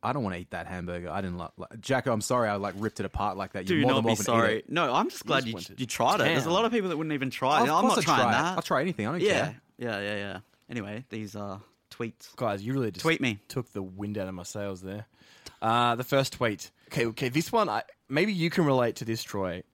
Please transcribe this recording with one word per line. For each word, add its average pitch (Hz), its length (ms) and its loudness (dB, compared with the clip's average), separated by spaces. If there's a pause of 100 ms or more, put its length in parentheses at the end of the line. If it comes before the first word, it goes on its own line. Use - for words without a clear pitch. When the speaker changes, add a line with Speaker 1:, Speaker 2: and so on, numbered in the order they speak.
Speaker 1:
I 117 120 -2
don't 143 100 -2
wanna 92 140 -2
eat 90 140 -10
that 85 160 -8
hamburger. 87 420 -6
I 92 120 -4
didn't 90 160 -4
like, 82 200 -8
like, 98 240 -14
Jacko, 131 320 0
I'm 107 80 0
sorry 120 280 2
I, 104 60 0
like, 98 220 -4
ripped 107 220 -4
it 98 60 -2
apart 95 320 -4
like 95 160 -6
that. 95 160 -6
You're 165 100 4
Speaker 2:
Do - 40 4
Speaker 1:
more 131 80 6
Speaker 2:
not 135 60 4
Speaker 1:
than 131 60 2
Speaker 2:
be 117 60 2
Speaker 1:
welcome 110 160 0
to 123 60 0
eat 117 40 4
Speaker 2:
sorry. 113 240 4
Speaker 1:
it. - 120 -12
Speaker 2:
No, 151 220 0
I'm 214 160 2
just - 140 -12
Speaker 3:
You - 40 -12
Speaker 2:
glad 151 120 2
Speaker 3:
just 127 80 -4
Speaker 2:
you, 113 80 -4
Speaker 3:
went 87 120 -10
to 95 100 -18
Speaker 2:
you 123 80 -2
tried 127 360 2
it. - 40 4
There's 151 180 4
a - 20 -2
Speaker 3:
town. 170 80 2
Speaker 2:
lot 214 120 4
of 233 60 2
people 208 180 0
that 156 80 -2
wouldn't 156 160 -2
even 135 160 -2
try 135 320 2
it. - 20 6
Speaker 1:
Of 135 60 4
Speaker 2:
I'm 170 120 4
Speaker 1:
course 220 100 6
Speaker 2:
not 180 80 4
Speaker 1:
I'd 170 60 0
Speaker 2:
trying 147 160 6
Speaker 1:
try 113 80 4
it. 110 40 4 (100)
Speaker 2:
that. 180 120 -2
Speaker 1:
I'll 180 60 -2
try 143 200 0
anything. 147 260 -2
I 127 40 -2
don't 170 100 -2
Speaker 2:
Yeah. 180 240 2
Speaker 1:
care. 110 160 -10 (160)
Speaker 2:
Yeah, 113 240 -4
yeah, 101 140 -4
yeah. 101 240 -8 (300)
Anyway, 110 400 -8
these, 107 260 -10
uh, 101 240 -8 (320)
tweets. - 440 -10
Speaker 3:
Guys, 101 280 -2
you 123 100 -4
really 123 180 0
just 92 100 -12
Speaker 2:
Tweet 165 180 2
me. 113 280 0
Speaker 3:
took - 260 -6
the 101 100 -4
wind 101 340 -6
out 95 100 -4
of 95 80 -8
my 90 80 -10
sails 98 380 -8
there. 98 240 -10 (560)
Uh, 120 340 4
the 123 80 -4
first 135 300 2
tweet. 113 380 -2 (160)
Okay, 127 200 0
okay, 120 220 -2
this 151 220 0
one, 214 160 4
I, 107 160 -2 (240)
maybe 170 240 2
you 170 180 2
can 175 160 2
relate 127 320 4
to 117 80 -8
this, 113 180 -4
Troy. 92 400 -4 (100)